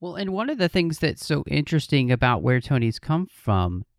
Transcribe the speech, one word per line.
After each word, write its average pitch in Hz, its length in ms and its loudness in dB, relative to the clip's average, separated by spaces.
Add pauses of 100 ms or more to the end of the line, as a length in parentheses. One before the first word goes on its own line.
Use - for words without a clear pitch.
Well, 175 160 -10
and 190 160 -4
one 220 180 -4
of 294 80 -4
the 175 100 2
things 170 300 0
that's - 260 -2
so 143 220 -2
interesting 143 640 0
about 123 320 2
where 123 180 2
Tony's 117 380 0
come 170 280 -2
from 90 580 -2 (140)